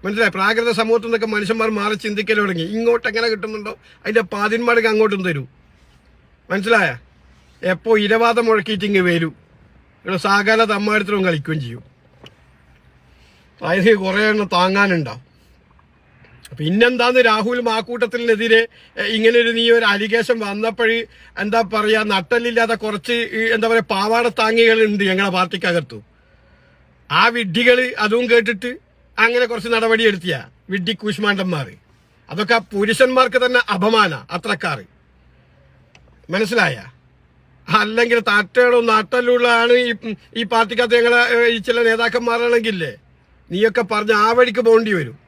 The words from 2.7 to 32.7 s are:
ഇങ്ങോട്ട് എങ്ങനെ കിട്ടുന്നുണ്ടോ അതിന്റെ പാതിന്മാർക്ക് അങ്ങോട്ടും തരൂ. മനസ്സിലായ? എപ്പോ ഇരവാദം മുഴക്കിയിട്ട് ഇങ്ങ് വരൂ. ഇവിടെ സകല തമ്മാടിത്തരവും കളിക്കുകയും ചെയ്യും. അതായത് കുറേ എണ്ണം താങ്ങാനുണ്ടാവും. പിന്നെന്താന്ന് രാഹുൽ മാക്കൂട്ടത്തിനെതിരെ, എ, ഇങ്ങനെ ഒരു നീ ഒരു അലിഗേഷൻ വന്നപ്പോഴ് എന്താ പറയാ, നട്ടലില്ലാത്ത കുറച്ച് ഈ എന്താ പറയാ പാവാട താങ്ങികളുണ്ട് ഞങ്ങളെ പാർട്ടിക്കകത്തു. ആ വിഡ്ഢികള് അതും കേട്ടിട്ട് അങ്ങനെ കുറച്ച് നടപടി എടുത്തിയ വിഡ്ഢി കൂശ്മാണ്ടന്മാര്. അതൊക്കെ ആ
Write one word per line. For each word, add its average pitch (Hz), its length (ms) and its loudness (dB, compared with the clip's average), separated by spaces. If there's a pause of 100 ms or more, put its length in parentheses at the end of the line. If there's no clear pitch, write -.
ഇങ്ങോട്ട് 233 360 0
എങ്ങനെ 226 160 -2
കിട്ടുന്നുണ്ടോ 214 460 -6 (280)
അതിന്റെ 220 220 0 (100)
പാതിന്മാർക്ക് 226 600 0
അങ്ങോട്ടും 208 340 0
തരൂ. 147 160 -6 (1080)
മനസ്സിലായ? 196 380 2 (720)
എപ്പോ 185 300 -2 (140)
ഇരവാദം 233 400 2
മുഴക്കിയിട്ട് 214 400 0
ഇങ്ങ് 196 240 2
വരൂ. 165 220 0 (760)
ഇവിടെ 190 120 -4
സകല 202 460 2
തമ്മാടിത്തരവും 208 640 -2
കളിക്കുകയും 156 360 -2
ചെയ്യും. 117 200 -14 (1800)
അതായത് 190 300 2 (120)
കുറേ 190 260 0
എണ്ണം 208 260 0
താങ്ങാനുണ്ടാവും. 180 680 0 (1400)
പിന്നെന്താന്ന് 240 720 2
രാഹുൽ 220 300 0 (100)
മാക്കൂട്ടത്തിനെതിരെ, 226 920 -2 (360)
എ, - 60 -6 (120)
ഇങ്ങനെ 226 280 2
ഒരു 233 140 0
നീ 233 200 2
ഒരു 226 160 0
അലിഗേഷൻ 220 540 -2
വന്നപ്പോഴ് 226 500 -2 (460)
എന്താ 214 180 0 (120)
പറയാ, 214 280 0 (120)
നട്ടലില്ലാത്ത 233 580 0 (120)
കുറച്ച് 214 340 -4 (220)
ഈ 220 40 -2 (120)
എന്താ 220 160 -2
പറയാ 226 220 2
പാവാട 220 320 0 (160)
താങ്ങികളുണ്ട് 220 680 2
ഞങ്ങളെ 190 260 0
പാർട്ടിക്കകത്തു. 170 640 -2 (1080)
ആ 165 140 4 (120)
വിഡ്ഢികള് 240 500 4 (180)
അതും 226 280 0
കേട്ടിട്ട് 233 400 0 (460)
അങ്ങനെ 240 280 2
കുറച്ച് 226 300 -6
നടപടി 226 340 0
എടുത്തിയ 175 260 -4 (340)
വിഡ്ഢി 190 320 -4
കൂശ്മാണ്ടന്മാര്. 190 720 -4 (560)
അതൊക്കെ 208 280 -2
ആ 220 40 0 (120)